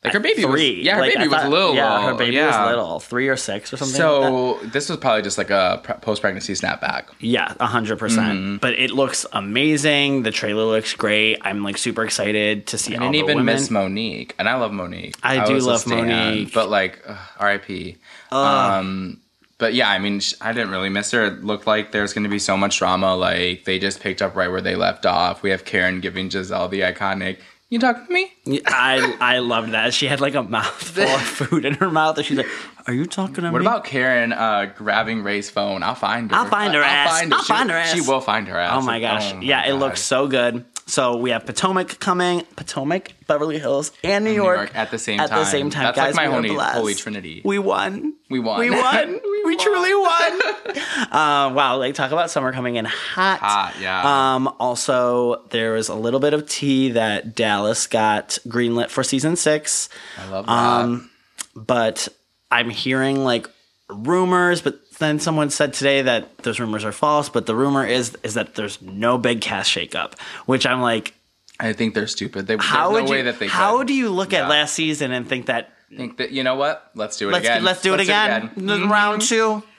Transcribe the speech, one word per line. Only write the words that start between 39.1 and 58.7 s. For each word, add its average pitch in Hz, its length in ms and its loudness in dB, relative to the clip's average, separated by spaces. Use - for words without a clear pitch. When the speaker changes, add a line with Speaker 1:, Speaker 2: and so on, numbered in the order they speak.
Speaker 1:
oh - 20 -8
my 92 80 -10
Speaker 2:
Yeah, 131 240 2
it 139 60 2
Speaker 1:
God. 135 60 0
Speaker 2:
looks 135 220 -2
so 135 240 2
good. 123 400 0
So 123 300 0
we 123 120 -2
have 113 160 -2
Potomac 185 540 -2
coming, 180 420 0
Potomac, 151 560 -4
Beverly 151 320 0
Hills, 143 320 -2
and 202 220 0
New 220 60 0
Speaker 1:
And 214 60 2
New 202 60 2
Speaker 2:
York 185 140 4
Speaker 1:
York 104 180 -4
at 110 160 -2
the 113 60 -6
same 110 240 -2
Speaker 2:
at 151 80 0
the 110 60 -2
Speaker 1:
time. 101 100 2
Speaker 2:
same 143 240 0
time. 143 140 -2
Speaker 1:
That's 123 140 2
Speaker 2:
Guys, 135 180 2
Speaker 1:
like 156 100 2
my 139 40 2
Speaker 2:
we 135 40 0
are 120 80 0
Speaker 1:
holy, 113 140 0
Speaker 2:
blessed. - 200 0
Speaker 1:
holy 107 200 0
trinity. 98 500 -10
Speaker 2:
We 196 140 2
won. 196 560 -2
Speaker 1:
We 262 100 -2
won. 226 200 -2
Speaker 2:
We 240 120 2
won. 294 540 2
Speaker 1:
<laughs> 403 40 -4
We - 20 -2
Speaker 2:
We 330 100 0
Speaker 1:
won. - 100 -2
Speaker 2:
truly 381 300 2
won. 339 460 2
Speaker 1:
<laughs> 285 360 -6
Speaker 2:
Uh, 143 420 4
wow, 131 240 4
like, 131 180 -2
talk 139 160 0
about 170 180 0
summer 131 240 0
coming 123 220 -2
in 113 100 -2
hot. - 540 0
Speaker 1:
Hot, 98 420 2
yeah. 131 540 2
Speaker 2:
Um, 131 120 0
also, 123 880 2
there 113 240 0
was 110 160 -2
a - 60 -6
little 117 240 0
bit 147 140 4
of 151 140 -2
tea 135 440 2
that 113 440 0
Dallas 107 520 0
got 107 500 0
greenlit 117 420 0